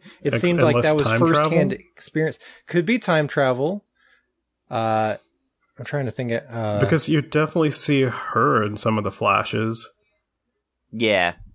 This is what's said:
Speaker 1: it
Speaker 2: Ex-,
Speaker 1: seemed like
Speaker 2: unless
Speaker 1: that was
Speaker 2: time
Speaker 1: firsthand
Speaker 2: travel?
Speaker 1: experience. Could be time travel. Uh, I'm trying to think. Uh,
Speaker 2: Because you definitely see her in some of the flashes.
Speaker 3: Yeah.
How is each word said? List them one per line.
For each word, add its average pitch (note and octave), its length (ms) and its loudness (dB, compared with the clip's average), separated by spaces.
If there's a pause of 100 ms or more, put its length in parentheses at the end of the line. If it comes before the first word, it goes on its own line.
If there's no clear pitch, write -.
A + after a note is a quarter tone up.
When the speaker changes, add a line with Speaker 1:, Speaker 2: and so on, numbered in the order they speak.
(220)
Speaker 1:
it C#3+ 120 0
Speaker 2:
Ex-, - 80 0
Speaker 1:
seemed F3 180 2
like D#3 160 4
Speaker 2:
unless - 100 2
Speaker 1:
that D#3 120 4
was C#3+ 100 2
Speaker 2:
time A2+ 120 2
Speaker 1:
firsthand D#3+ 520 2
Speaker 2:
travel? - 140 -8 (100)
Speaker 1:
experience. - 440 -6 (280)
Could E3+ 180 0
be A#3 140 0
time D#3 280 0
travel. C#3 580 0 (840)
Uh, A2 460 0 (640)
I'm A#2 60 -12
trying C#3+ 200 -4
to A2 60 -4
think. B2 200 -6 (200)
Uh, G#2+ 280 -2
Speaker 2:
Because D#3 300 2
you D3+ 120 2
definitely D#3 500 -2
see C#3 320 0
her A#2+ 600 0
in G#2 140 -4
some A2 200 0
of G#2 60 -2
the G2 80 -4
flashes. A2 760 -2 (1040)
Speaker 3:
Yeah. G2+ 420 2 (220)